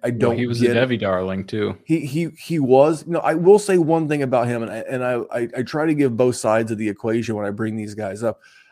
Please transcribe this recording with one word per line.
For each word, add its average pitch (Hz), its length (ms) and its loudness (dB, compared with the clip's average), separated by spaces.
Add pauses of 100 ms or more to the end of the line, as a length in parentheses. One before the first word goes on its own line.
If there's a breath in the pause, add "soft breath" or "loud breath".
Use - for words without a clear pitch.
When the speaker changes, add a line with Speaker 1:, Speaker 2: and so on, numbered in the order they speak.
Speaker 1:
I 123 60 0
Speaker 2:
Well, 120 80 -4
Speaker 1:
don't 120 200 2
Speaker 2:
he 123 80 -2
was 120 140 -4
Speaker 1:
get 120 160 4
Speaker 2:
a 120 60 4
Speaker 1:
it. 131 60 2
Speaker 2:
Devy 117 120 -2
darling, 95 480 -2
too. 101 360 -4
Speaker 1:
He, 160 220 -2
he, 156 220 -4 (100)
he 165 220 -4
was. 143 480 4
No, 170 100 -2
I 151 160 0
will 175 240 6
say 190 180 2
one 165 300 2
thing 147 160 0
about 123 240 0
him, 120 160 -2
and 107 80 -8
I, 107 60 -8 (120)
and 127 160 -4
I, 127 100 -2 (220)
I, 117 200 -2
I 131 80 -4
try 151 220 -4
to 160 80 0
give 139 220 0
both 127 200 2
sides 113 340 0
of 110 80 -4
the 107 100 -4
equation 110 460 -4
when 104 100 -6
I 101 60 -4
bring 110 240 -6
these 107 220 -10
guys 104 260 -8
up. 117 180 -4 (320 soft breath)